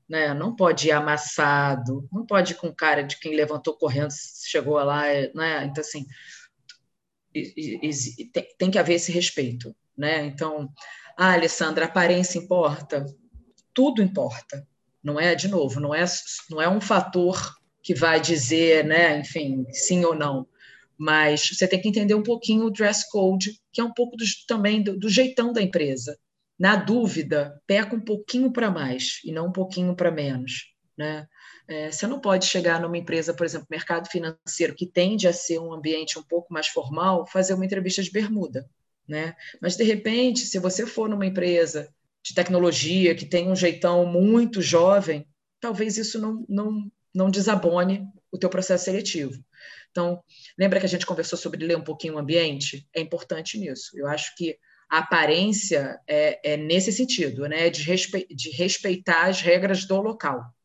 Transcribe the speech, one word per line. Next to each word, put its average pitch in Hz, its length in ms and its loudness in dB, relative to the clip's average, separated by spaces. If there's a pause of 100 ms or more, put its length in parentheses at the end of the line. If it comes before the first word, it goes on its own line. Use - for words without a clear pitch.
né? 156 260 0
Não 180 220 -4
pode 160 320 4
ir 156 40 8
amassado, 143 1200 0
não 220 120 -4
pode 185 280 2
ir - 40 -12
com 160 180 -8
cara 147 280 2
de 143 160 -8
quem 156 180 -6
levantou 151 400 0
correndo, 143 360 -2 (340)
chegou 151 300 0
lá, 147 300 0
é, 139 280 0
né? 156 320 -2
Então, 143 140 -6
assim, 147 260 -10 (1300)
e, - 480 -8
e, 151 80 -4 (320)
e - 40 -16
tem, - 220 -6 (100)
tem 185 120 0
que 196 80 2
haver 170 160 4
esse 170 180 -2
respeito, 127 640 -4 (220)
né? 147 300 -2
Então, 147 420 -6 (480)
"Ah, 185 180 6
Alessandra, 165 500 0
a 165 40 0
aparência 180 500 2
importa?" 151 640 0 (720)
Tudo 254 280 4
importa, 139 640 -4 (360)
não 147 180 -2
é? 170 140 4
De 185 120 -2
novo, 143 340 0
não 147 140 -2
é, 170 100 2 (460)
não 156 100 -4
é 170 80 2
um 202 120 2
fator 180 720 0 (260)
que 185 140 -2
vai 160 260 4
dizer, 156 640 4
né, 156 360 4
enfim, 139 500 -4
sim 180 340 2
ou 165 100 4
não, 143 320 -2 (520)
mas 151 500 4
você 190 200 2
tem 185 120 0
que 214 80 -2
entender 208 260 2
um 214 100 2
pouquinho 226 420 2
o 220 40 0
dress 208 380 0
code, 190 520 0 (120)
que - 80 -4
é 233 40 0
um 226 100 -6
pouco 240 220 -2
do, 226 80 -6 (220)
também 214 360 2
do, 196 160 -4
do 202 100 -2
jeitão 240 440 4
da 226 100 0
empresa. 147 560 -2 (400)
Na 190 160 6
dúvida, 160 920 0
peca 208 280 0
um 220 60 -2
pouquinho 226 520 -2
pra 226 180 0
mais 135 540 -4
e 160 60 -8
não 160 160 -4
um 185 60 -2
pouquinho 180 420 -2
pra 170 160 2
menos, 135 640 -6 (240)
né? 151 280 -6 (420)
É, 156 220 -8
você - 160 -6
não 269 140 -6
pode 190 260 2
chegar 170 340 2
numa 170 180 -4
empresa, 165 340 -4
por 165 140 -2
exemplo, 156 240 -8
mercado 170 380 -6
financeiro, 160 640 -4
que 180 120 -8
tende 185 420 2
a 170 40 6
ser 165 280 -4
um 165 120 -10
ambiente 156 460 -4
um 156 40 -16
pouco 170 300 -4
mais 156 140 -2
formal, 165 600 0
fazer 190 260 0
uma 190 100 -2
entrevista 190 380 -2
de 180 80 -6
bermuda, 190 580 -4 (380)
né? 156 300 -8 (260)
Mas, 180 140 -2
de 226 80 2
repente, 220 560 2
se - 180 -4
você 185 260 -2
for 226 240 -4
numa 196 180 0
empresa 175 640 0 (340)
de - 120 -10
tecnologia, 175 800 4
que - 100 -10
tem 180 260 0
um 190 60 2
jeitão 175 480 4
muito 208 560 4
jovem, 170 640 4 (340)
talvez 214 360 -4
isso 220 220 -6
não, 220 300 -6
não, 208 420 -4 (240)
não 185 160 4
desabone 190 760 2 (240)
o 185 80 -8
teu 180 120 0
processo 185 340 0
seletivo. 170 580 -4 (480)
Então, 175 320 -4 (360)
lembra 190 200 2
que 190 80 0
a - 20 0
gente 175 180 -2
conversou 170 320 -4
sobre 156 260 -8
ler 170 120 0
um 160 80 -4
pouquinho 156 300 -8
o 151 40 -8
ambiente? 147 760 -2
É 165 60 -4
importante 165 580 -6
nisso. 156 360 -10
Eu 143 120 -6
acho 151 300 -6
que 165 200 -6 (340)
a 156 80 2
aparência 160 1080 2
é, 151 460 0
é 147 40 -2
nesse 170 360 2
sentido, 147 560 -2
né? 165 220 2
De 147 120 -4
respe-, 185 480 -2
de 156 200 -10
respeitar 180 760 0
as 190 140 0
regras 185 440 2
do 190 160 0
local, 170 420 -4 (220)